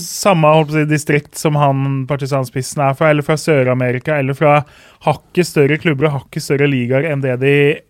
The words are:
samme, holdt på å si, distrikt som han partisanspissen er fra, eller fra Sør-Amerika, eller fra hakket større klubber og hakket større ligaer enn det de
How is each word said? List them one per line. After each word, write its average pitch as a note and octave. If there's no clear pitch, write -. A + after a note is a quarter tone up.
samme, E3+
holdt D#3
på -
å D#3
si, D3+
distrikt D3
som D3+
han C#3
partisanspissen C3+
er C3+
fra, D#3+
eller D3
fra D#3
Sør-Amerika, B2+
eller C3+
fra D3
hakket -
større D3
klubber D#3
og D3
hakket -
større C#3+
ligaer C3
enn C#3
det B2+
de C#3